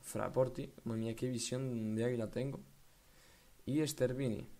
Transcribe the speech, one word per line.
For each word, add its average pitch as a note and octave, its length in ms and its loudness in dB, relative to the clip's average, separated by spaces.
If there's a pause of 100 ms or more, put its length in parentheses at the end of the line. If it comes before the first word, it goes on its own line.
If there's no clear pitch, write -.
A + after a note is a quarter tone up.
Fraporti. B2+ 680 0 (140)
Madre A2+ 160 0
mía, A2+ 160 -2
qué B2+ 140 0
visión A#2+ 640 0
de A2 100 2
águila A#2 260 2
tengo. C#3 300 -2 (1040)
Y C#3+ 160 2
Esterbini. B2+ 640 2 (140)